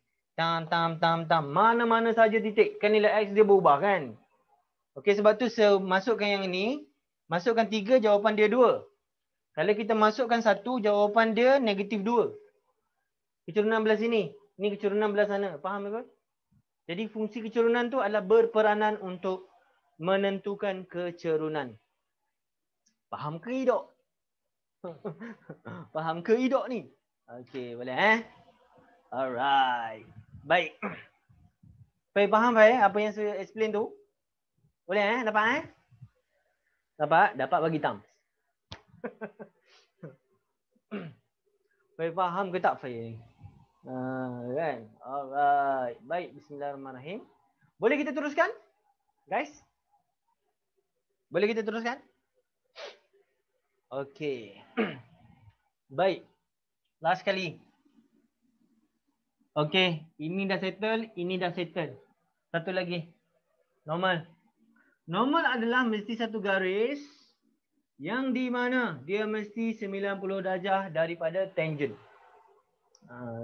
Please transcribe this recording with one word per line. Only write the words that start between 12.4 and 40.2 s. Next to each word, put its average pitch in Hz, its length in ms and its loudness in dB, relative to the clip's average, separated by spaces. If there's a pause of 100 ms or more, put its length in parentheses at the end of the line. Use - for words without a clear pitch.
Kecurunan 214 400 0
belah 214 160 2
sini. 226 320 0 (240)
Ni 202 160 -2
kecurunan 208 400 0
belah 208 160 2
sana. 196 200 -2 (120)
Faham, 202 320 -6
apa? 233 80 -8 (880)
Jadi 185 160 -6
fungsi 220 400 -6
kecurunan 233 480 0
tu 262 80 0
adalah 202 240 0
berperanan 214 760 4
untuk 185 520 -8 (480)
menentukan 196 880 -2
kecerunan. 156 880 -4 (1300)
Faham 151 320 -10
ke 233 120 -12
tidak? 254 360 -2 (960)
<laughs> 170 1080 -14
Faham 160 280 -4
ke 220 160 2
tidak 247 320 0
ni? 208 160 -8 (420)
Okey, 123 480 -12
boleh, 123 160 -8
eh? 214 320 2 (880)
Alright. 127 960 0 (400)
Baik. 160 320 0 (1400)
Fai 202 160 4
faham, 226 240 4
Fai, 220 240 8
apa 196 240 4
yang 214 80 -2
saya 208 240 -4
explain 214 400 -4
tu? 220 160 -2 (960)
Boleh, 202 160 2
eh? 226 240 0
Dapat, 214 160 2 (160)
eh? 320 40 -10 (1300)
Dapat? 165 400 4
Dapat, 135 320 0
bagi 156 160 -4
thumb. 117 160 -2 (1040)
<laughs> - 3000 -20